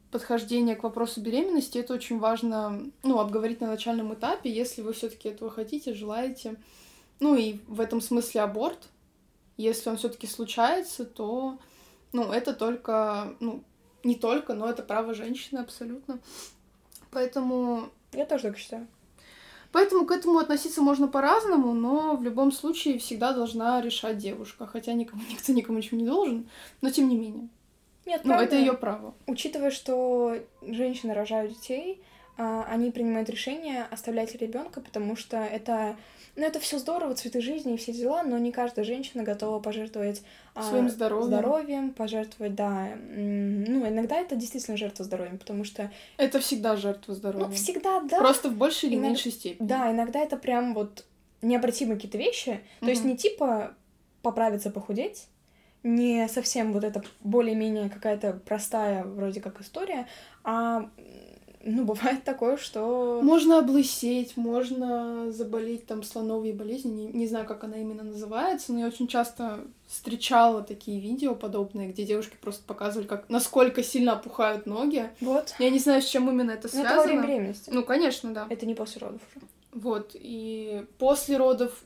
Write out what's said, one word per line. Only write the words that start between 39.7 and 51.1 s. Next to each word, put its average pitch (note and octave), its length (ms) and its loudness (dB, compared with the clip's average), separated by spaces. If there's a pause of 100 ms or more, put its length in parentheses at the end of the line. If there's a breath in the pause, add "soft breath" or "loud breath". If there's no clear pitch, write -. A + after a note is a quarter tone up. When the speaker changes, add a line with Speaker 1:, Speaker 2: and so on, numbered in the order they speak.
Speaker 2:
а, A3 140 -8
Speaker 1:
Своим B3 220 4
здоровьем. A3 380 0
Speaker 2:
здоровьем, C4+ 640 2
пожертвовать, G#3+ 640 -4
да, G3+ 320 -2
м, G3+ 760 -2
ну, A#3+ 240 2
иногда A3+ 280 0
это F4+ 200 -2
действительно A#3 400 -4
жертва G3+ 280 -6
здоровьем, F#3 340 -6
потому G#3 260 -6
что G#3 260 -8 (280 loud breath)
Speaker 1:
Это C#4 220 4
всегда A3+ 360 2
жертва G3+ 360 -4
Speaker 2:
Ну, F#3+ 60 -6
Speaker 1:
здоровьем. G3 340 -2
Speaker 2:
всегда, F#4 480 0
да. D#4 180 2
Speaker 1:
Просто C4+ 320 6
в A3+ 60 -2
большей D4 340 2
или A#3 60 2
Speaker 2:
Иног-, G#3 60 0
Speaker 1:
меньшей A#3+ 300 0
степени. F#3 340 -6
Speaker 2:
да, B3 260 2
иногда A#3 280 0
это D4+ 160 0
прям B3 380 0
вот G#3 300 -6 (360)